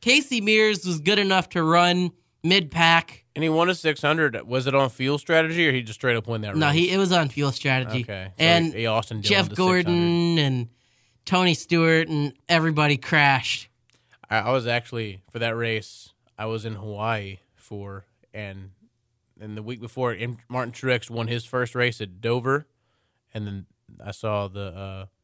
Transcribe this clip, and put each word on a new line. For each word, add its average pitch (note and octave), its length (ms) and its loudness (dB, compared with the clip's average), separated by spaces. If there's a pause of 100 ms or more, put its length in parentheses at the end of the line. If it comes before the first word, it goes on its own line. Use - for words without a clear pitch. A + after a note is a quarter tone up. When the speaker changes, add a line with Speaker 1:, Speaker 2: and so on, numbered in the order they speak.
Speaker 1:
Casey C4 400 4
Mears G#3+ 420 2
was E3+ 160 -2
good G3 200 2
enough F#3+ 300 2
to F3 120 -2
run F3 500 4 (320)
mid-pack. E3 800 2 (120)
Speaker 2:
And D3+ 80 -4
he D#3+ 60 2
won E3 200 2
a F#3 60 0
six D#3 260 -2
hundred. D3+ 460 0
Was B2+ 180 -2
it C3+ 80 0
on C#3 160 4
fuel C3+ 300 -2
strategy D#3+ 480 2
or C#3+ 40 4
he B2+ 120 0
just A2 160 -12
straight B2 180 2
up G#2+ 100 -4
win A2+ 140 -4
that G#2 140 -6
Speaker 1:
No, D#3 100 2
Speaker 2:
race? C#3+ 100 4
Speaker 1:
he, F3 160 4
it F#3 60 2
was G3 140 2
on E3 180 2
fuel C#3+ 220 -2
strategy. B2+ 500 -2
Speaker 2:
Okay. F#2+ 280 -8
So F#2 140 -10
Speaker 1:
And E3+ 300 2
Speaker 2:
he, G2+ 60 -6
he A2+ 80 -2
Austin A2 340 -2
Dillon G2+ 80 -2
Speaker 1:
Jeff G3 200 2
Speaker 2:
the G2+ 60 -10
six - 80 -8
hundred. F3+ 220 2
Speaker 1:
Gordon E3+ 540 2
and C3 300 0 (560)
Tony F#3 280 2
Stewart D#3+ 540 2
and D3 260 -2 (160)
everybody D3+ 480 2
crashed. C#3+ 720 2 (600)
Speaker 2:
I, A2 120 0
I G#2+ 120 -2
was B2+ 140 0
actually, A#2 640 -4
for - 80 -12
that A#2 180 -2
race, A2+ 540 -6 (260)
I G#2+ 120 -8
was A2 180 -6
in A2 80 -8
Hawaii G#2 640 -6 (160)
for, G2 520 -16 (280)
and, G2 380 -14 (680)
and G#2+ 160 -12
the G#2+ 60 -10
week A#2 200 -10
before, A#2+ 340 -4
M-, A#2 220 -8 (120)
Martin B2 240 -4
Truex B2 380 -2
won A2+ 160 -4
his A#2+ 180 -6
first B2 300 -4
race B2 260 0
at F#2+ 200 -12
Dover, B2+ 440 0 (680)
and G#2+ 120 -6
then G2 200 -8 (380)
I G#2 80 -12
saw G#2 360 -4
the F#2+ 600 -12 (160)